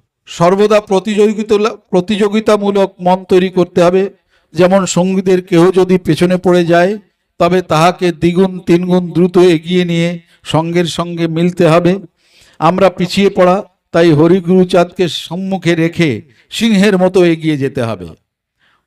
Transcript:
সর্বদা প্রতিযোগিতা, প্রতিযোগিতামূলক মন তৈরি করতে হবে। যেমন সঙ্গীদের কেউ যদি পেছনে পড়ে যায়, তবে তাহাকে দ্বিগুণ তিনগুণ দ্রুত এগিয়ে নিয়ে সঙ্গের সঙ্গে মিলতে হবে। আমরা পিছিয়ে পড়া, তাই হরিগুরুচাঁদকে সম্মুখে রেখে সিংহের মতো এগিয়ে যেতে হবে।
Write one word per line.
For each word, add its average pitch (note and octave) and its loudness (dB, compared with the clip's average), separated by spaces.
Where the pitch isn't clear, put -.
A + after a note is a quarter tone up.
সর্বদা G#3 0
প্রতিযোগিতা, G#3 -2
প্রতিযোগিতামূলক G3+ 0
মন F#3 -2
তৈরি F#3 0
করতে F3 0
হবে। F#3+ 2
যেমন F3+ 2
সঙ্গীদের F#3 0
কেউ F3+ 2
যদি F#3 2
পেছনে F3+ 0
পড়ে F3+ 0
যায়, F3 0
তবে F3+ 0
তাহাকে F3 0
দ্বিগুণ F3 -2
তিনগুণ F3+ 0
দ্রুত F3+ 0
এগিয়ে F3+ 2
নিয়ে E3+ -4
সঙ্গের E3+ -2
সঙ্গে E3+ -6
মিলতে E3+ 0
হবে। F3 2
আমরা F3+ 2
পিছিয়ে F#3 -2
পড়া, F#3 0
তাই E3+ 2
হরিগুরুচাঁদকে F3 2
সম্মুখে F3+ -6
রেখে E3 -2
সিংহের G#3 0
মতো F#3 2
এগিয়ে D#3+ -2
যেতে C3 -4
হবে। G2+ -8